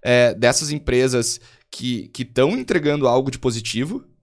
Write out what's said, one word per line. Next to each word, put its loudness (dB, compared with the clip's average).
é, 4
dessas 0
empresas 0
que, -6
que -10
tão 2
entregando 0
algo 2
de -10
positivo -4